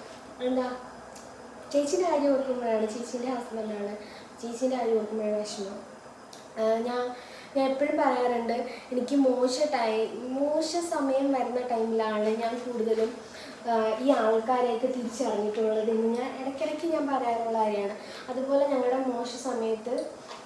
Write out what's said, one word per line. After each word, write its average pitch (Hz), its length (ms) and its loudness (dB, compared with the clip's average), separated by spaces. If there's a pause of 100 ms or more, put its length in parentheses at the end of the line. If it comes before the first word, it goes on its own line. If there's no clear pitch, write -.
(420)
എന്താ, 254 340 0 (960)
ചേച്ചീൻ്റെ 339 360 4
കാര്യം 285 240 6
ഓർക്കുമ്പോഴാണ്, 240 600 2
ചേച്ചീൻ്റെ 247 340 -4
ഹസ്ബൻഡാണ്, 214 680 -4 (440)
ചേച്ചീൻ്റെ 254 360 -2
കാര്യം 226 200 2
ഓർക്കുമ്പോഴാണ് 214 400 0
വിഷമം. 208 420 -6 (800)
ആ, 220 200 4
ഞാൻ, 247 380 -2 (420)
ഞാൻ 269 140 4
എപ്പോഴും 294 260 2
പറയാറുണ്ട്, 247 560 2 (380)
എനിക്ക് 254 240 0
മോശ 254 440 6 (140)
ടൈം, 226 600 0
മോശ 302 440 2
സമയം 277 560 2
വരുന്ന 247 340 0
ടൈമിലാണ് 220 640 2
ഞാൻ 226 300 0
കൂടുതലും, 226 560 0 (560)
ആ, 220 280 2
ഈ 262 100 2
ആൾക്കാരെയൊക്കെ 233 800 4
തിരിച്ചറിഞ്ഞിട്ടുള്ളത് 220 1000 0
എന്ന് 226 300 2
ഞാൻ 262 220 -4
ഇടയ്ക്കിടയ്ക്ക് 302 460 -4
ഞാൻ 311 200 0
പറയാറുള്ള 233 520 0
കാര്യമാണ്. 208 380 0 (340)
അതുപോലെ 269 360 2
ഞങ്ങളുടെ 254 300 2
മോശ 240 300 -2
സമയത്ത് 226 840 -2 (340)